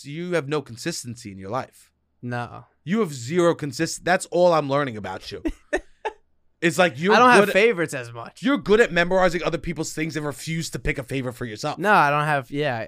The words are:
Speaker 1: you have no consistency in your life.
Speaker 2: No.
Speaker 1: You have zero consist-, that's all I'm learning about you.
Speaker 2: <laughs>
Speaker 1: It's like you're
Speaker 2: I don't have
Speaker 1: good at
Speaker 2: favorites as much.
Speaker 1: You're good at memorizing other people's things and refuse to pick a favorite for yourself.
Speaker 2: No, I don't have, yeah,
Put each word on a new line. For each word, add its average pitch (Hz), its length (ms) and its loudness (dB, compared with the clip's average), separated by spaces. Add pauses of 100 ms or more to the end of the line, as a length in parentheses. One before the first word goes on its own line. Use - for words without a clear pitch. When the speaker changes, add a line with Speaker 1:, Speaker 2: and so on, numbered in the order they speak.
Speaker 1:
you 165 300 -8
have 151 140 -2
no 147 140 -2
consistency 120 680 -10
in 95 60 -16
your 95 120 -12
life. - 420 -10 (300)
Speaker 2:
No. 120 440 -10 (180)
Speaker 1:
You 196 180 -2
have 160 120 -2
zero 160 420 2
consist-, 151 480 -6
that's 180 240 2
all 175 260 6
I'm 147 160 2
learning 135 280 0
about 95 340 -10
you. 95 120 -12 (300)
Speaker 2:
<laughs> - 80 -2 (800)
Speaker 1:
It's 165 140 0
like 165 220 2
you're 196 160 4
Speaker 2:
I - 20 6
don't 247 140 8
have 226 140 8
Speaker 1:
good 202 40 -2
at - 40 -4
Speaker 2:
favorites 185 420 2
as 120 180 -10
much. 117 300 -14
Speaker 1:
You're 262 160 2
good 190 200 4
at 214 120 4
memorizing 175 500 2
other 160 160 -2
people's 156 380 -8
things 156 200 -6
and 151 80 -6
refuse 156 460 -6
to - 80 -10
pick 143 220 -4
a 135 40 -8
favorite 127 300 -6
for 123 120 -10
yourself. 120 340 -8
Speaker 2:
No, 208 120 2
I 156 200 6
don't 147 140 2
have, 143 260 -2
yeah, 139 360 -4